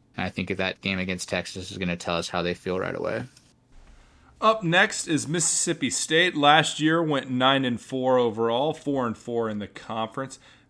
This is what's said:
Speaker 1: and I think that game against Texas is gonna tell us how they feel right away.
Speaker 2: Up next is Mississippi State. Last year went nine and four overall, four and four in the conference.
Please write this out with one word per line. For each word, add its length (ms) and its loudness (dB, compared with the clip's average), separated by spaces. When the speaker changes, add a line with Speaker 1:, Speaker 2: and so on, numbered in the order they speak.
Speaker 1:
and 80 -4
I 40 -4
think 280 -4
that 240 -4
game 200 -4
against 280 -6
Texas 440 -6
is 60 -10
gonna 180 -2
tell 200 -4
us 120 -4
how 140 -4
they 120 -2
feel 240 -6
right 160 -4
away. 300 -4
Speaker 2:
Up 220 2
next 420 2
is 220 -2
Mississippi 600 0
State. 480 2
Last 440 6
year 200 4
went 300 0
nine 340 4
and 160 -2
four 380 2
overall, 560 2
four 320 -2
and 100 -4
four 320 -4
in 120 -6
the 80 -8
conference. 720 -8